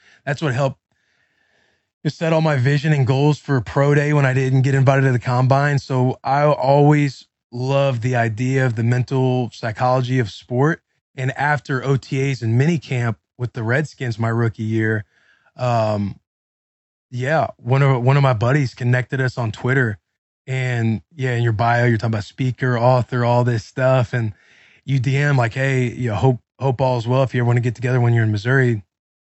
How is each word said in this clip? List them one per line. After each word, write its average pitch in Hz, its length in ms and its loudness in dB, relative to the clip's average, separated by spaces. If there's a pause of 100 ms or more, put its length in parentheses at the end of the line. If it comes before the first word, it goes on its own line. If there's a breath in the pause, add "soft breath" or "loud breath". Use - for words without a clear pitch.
(240 soft breath)
That's 143 180 -8
what 143 120 -2
helped 135 260 -4 (1200)
to 151 80 -4
set 165 220 -2
all 160 80 2
my 156 140 2
vision 143 380 2
and 135 140 2
goals 143 320 2
for 139 220 -2
pro 143 340 0
day 147 180 0
when 139 140 2
I 127 80 0
didn't 131 260 2
get 135 140 2
invited 135 300 4
to 131 60 2
the 123 60 0
combine. 135 640 0
So 127 440 -2
I 143 200 0
always 143 800 2 (260)
loved 131 520 -2
the 127 120 -2
idea 123 500 0
of 117 100 0
the 117 80 -2
mental 127 680 0
psychology 127 680 -2
of 107 100 -2
sport. 139 540 -2 (360)
And 131 120 -4
after 139 520 -4
O 135 140 0
T 139 320 -4
As 120 140 -6
and 117 180 2
minicamp 127 540 -2 (240)
with 123 140 -8
the 117 100 -8
Redskins 120 560 -4
my 113 100 -2
rookie 113 320 -2
year, 110 420 -2 (520 soft breath)
um, 107 640 -2 (920)
yeah, 131 380 -2 (100)
one 127 240 0
of, 135 220 2
one 135 140 4
of 139 60 2
my 131 100 4
buddies 123 420 0
connected 127 440 -2
us 131 160 -2
on 113 160 -6
Twitter 127 460 -2 (500)
and 123 540 -2 (120)
yeah, 131 220 -4
in 117 80 -2
your 117 100 2
bio, 120 320 2
you're 117 120 2
talking 113 160 -2
about 104 100 -4
speaker, 127 560 -4
author, 123 460 2
all 120 180 2
this 117 220 -2
stuff. 131 480 0
And 113 200 -2 (520 soft breath)
you 135 140 0
D 135 180 0
M 143 200 2
like, 117 160 0
"Hey, 131 380 0
you 123 180 -4
know, 104 60 -4
hope, 127 240 2 (200)
hope 127 220 -2
all 127 160 0
is 113 100 -6
well. 127 140 2
If 127 140 -2
you 123 60 0
ever 120 60 0
wanna 120 120 2
get 117 160 -2
together 123 260 -2
when 120 120 4
you're 117 100 2
in 107 80 0
Missouri, 120 520 0 (400)